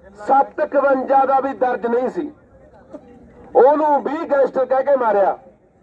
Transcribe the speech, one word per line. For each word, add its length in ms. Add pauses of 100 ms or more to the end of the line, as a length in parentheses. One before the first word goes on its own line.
(280)
ਸੱਤ 320
ਇਕਵੰਜਾ 640
ਦਾ 140
ਵੀ 140
ਦਰਜ 320
ਨਹੀਂ 240
ਸੀ। 200 (1300)
ਉਹਨੂੰ 480
ਵੀ 140 (120)
ਗੈਂਗਸਟਰ 360
ਕਹਿ 180
ਕੇ 120
ਮਾਰਿਆ। 420 (460)